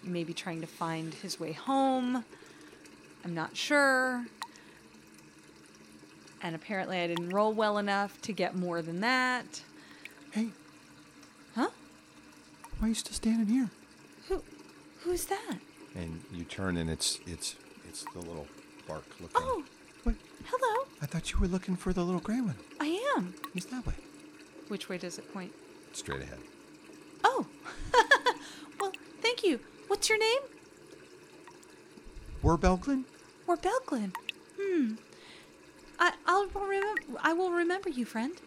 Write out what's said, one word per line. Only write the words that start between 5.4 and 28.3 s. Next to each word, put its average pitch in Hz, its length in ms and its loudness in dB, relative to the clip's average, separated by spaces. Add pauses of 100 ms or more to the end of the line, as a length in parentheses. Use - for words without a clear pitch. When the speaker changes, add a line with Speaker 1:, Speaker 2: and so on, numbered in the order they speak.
Speaker 1:
And 165 140 -4
apparently 185 440 -2
I 170 80 2
didn't 170 220 -2
roll 208 240 4
well 208 260 4
enough 202 440 0
to - 100 -6
get 180 220 0
more 175 280 0
than 165 160 -4
that. 254 640 0 (680)
Speaker 2:
Hey. 220 200 0 (1040)
Speaker 1:
Huh? 285 140 2 (1080)
Speaker 2:
Why 214 80 2
are 220 40 4
you 226 40 4
still - 200 -4
standing 226 340 2
here? 240 220 4 (580)
Speaker 1:
Who, - 160 0 (560)
who's 349 260 0
that? 392 300 -4 (400)
Speaker 2:
And 85 260 -6 (100)
you 85 120 -6
turn 90 340 0
and 82 140 2
it's, - 340 -2
it's, - 300 -8 (320)
it's - 160 -12 (100)
the 92 60 -12
little 85 260 -8 (420)
bark 78 180 -8 (140)
looking. 87 180 -2
Speaker 1:
Oh. 494 260 0 (400)
Speaker 2:
Wait. - 140 2 (280)
Speaker 1:
Hello. 494 400 0 (160)
Speaker 2:
I 147 60 -6
thought - 240 -6
you - 80 2
were 202 80 6
looking 185 280 0
for 180 180 -2
the 175 100 2
little 175 180 0
gray 226 200 -2
one. 185 140 0 (240)
Speaker 1:
I 381 380 0
am. 180 160 -2 (220)
Speaker 2:
He's 180 120 -4
that 254 200 -6
way. - 60 0 (720)
Speaker 1:
Which 202 200 -6
way 180 120 -6
does 175 180 -8
it - 160 -14
point? 185 180 -10 (420)
Speaker 2:
Straight - 280 -6
ahead. 65 180 -12 (840)
Speaker 1:
Oh. 480 280 4
<laughs> - 40 -20 (1200)